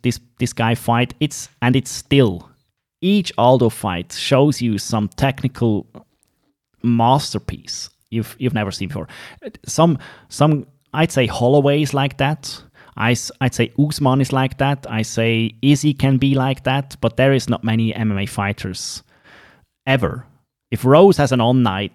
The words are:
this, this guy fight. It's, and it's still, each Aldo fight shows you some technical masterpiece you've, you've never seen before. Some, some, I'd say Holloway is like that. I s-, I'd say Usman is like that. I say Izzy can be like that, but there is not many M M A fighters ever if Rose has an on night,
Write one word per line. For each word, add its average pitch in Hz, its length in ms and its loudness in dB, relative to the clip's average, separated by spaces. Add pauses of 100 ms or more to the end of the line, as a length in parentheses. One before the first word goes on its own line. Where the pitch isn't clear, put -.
this, 120 180 -2 (180)
this 120 140 -4
guy 117 220 0
fight. 120 460 -2
It's, - 280 -6 (140)
and 123 140 2
it's - 140 -2
still, 113 600 0 (500)
each 190 380 0
Aldo 123 320 4
fight 90 420 -6
shows 135 500 0
you 110 160 -2
some 107 300 -2
technical 120 800 -2 (960)
masterpiece - 1080 -2 (200)
you've, 110 280 -6
you've 127 160 -2
never 104 160 -2
seen 92 180 -8
before. - 200 -8 (580)
Some, 160 320 2 (300)
some, 147 380 0 (260)
I'd 160 200 0
say 127 140 2
Holloway 143 560 2
is 139 120 -4
like 139 240 -2
that. - 440 -4 (340)
I 117 160 2
s-, - 280 -4
I'd 123 140 0
say - 240 -2
Usman 143 420 2
is 131 120 -2
like 131 260 -2
that. 135 300 -2
I 110 140 -4
say 113 500 -2 (100)
Izzy 143 320 2
can 135 240 2
be 135 160 0
like 131 300 -2
that, 135 360 -2
but 113 160 -2
there 135 160 4
is 127 160 0
not 117 160 -2
many 113 300 0
M 107 180 -2
M 98 60 -2
A 104 80 -4
fighters - 760 -6 (840)
ever 127 400 0 (480)
if 120 100 -4
Rose 165 340 8
has 135 140 0
an 123 80 2
on 127 220 2
night, 98 320 -2